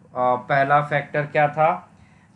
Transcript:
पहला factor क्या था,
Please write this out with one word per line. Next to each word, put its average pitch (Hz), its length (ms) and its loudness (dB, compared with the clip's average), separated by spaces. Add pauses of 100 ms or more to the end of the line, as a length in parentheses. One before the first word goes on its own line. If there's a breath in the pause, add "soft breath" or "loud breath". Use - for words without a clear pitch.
(160)
पहला 139 680 0
factor 147 440 -4
क्या 147 220 0
था, 156 380 0 (480 soft breath)